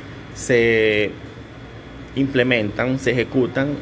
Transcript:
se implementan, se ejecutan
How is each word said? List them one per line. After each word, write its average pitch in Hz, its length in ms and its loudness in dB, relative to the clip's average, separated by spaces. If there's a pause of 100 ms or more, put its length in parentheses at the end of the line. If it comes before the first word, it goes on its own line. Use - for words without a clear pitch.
(340)
se 110 760 4 (1040)
implementan, 127 840 2
se 131 120 2
ejecutan 131 720 0